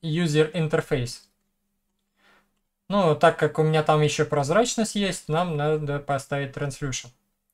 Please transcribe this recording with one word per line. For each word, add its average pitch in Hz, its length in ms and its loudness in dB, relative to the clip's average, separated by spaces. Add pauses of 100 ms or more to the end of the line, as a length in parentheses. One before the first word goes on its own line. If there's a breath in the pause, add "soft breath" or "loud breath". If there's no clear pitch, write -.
user 156 480 2
interface. 151 720 -2 (1700 soft breath)
Ну, 180 280 2
так 165 220 4
как 151 200 -2
у 160 40 4
меня 156 200 2
там 151 200 4
еще 151 240 0
прозрачность 185 680 0
есть, 202 340 -4
нам 165 280 -2
надо 147 420 -2
поставить 139 560 -4
translution, 139 540 -8 (460)